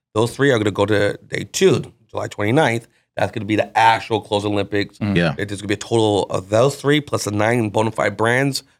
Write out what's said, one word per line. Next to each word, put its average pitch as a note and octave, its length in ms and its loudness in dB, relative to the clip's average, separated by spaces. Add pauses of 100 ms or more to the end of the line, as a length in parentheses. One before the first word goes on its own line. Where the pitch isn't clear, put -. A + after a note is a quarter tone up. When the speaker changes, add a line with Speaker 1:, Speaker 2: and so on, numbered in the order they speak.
(140)
Speaker 1:
Those A#2 200 0
three C#3 160 2
are A#2+ 80 4
gonna G#2+ 120 0
go G2+ 160 0
to G#2 320 0 (100)
day G2 240 -6
two, - 400 2 (160)
July G#2 200 -8
twenty-ninth. A#2 600 0 (280)
That's G2+ 160 -2
gonna G#2+ 140 -8
be G#2 100 0
the G2+ 200 -2
actual A2+ 440 2
Close G2+ 240 -2
Olympics. G2+ 540 -4
Speaker 2:
Mm-hmm. G2+ 180 0
Speaker 3:
Yeah. E2+ 200 2
Speaker 1:
It, G2 120 -6
there's G2 120 -10
gonna G2 80 -8
be G#2 60 0
a - 20 -4
total G#2+ 480 0
of F#2+ 240 -6
those A#2+ 320 2
three D3 200 2
plus A2+ 240 -6
the G2+ 80 -6
nine G#2+ 380 0
bona A2 200 0
fide G#2 260 -2
brands B2+ 460 0 (180)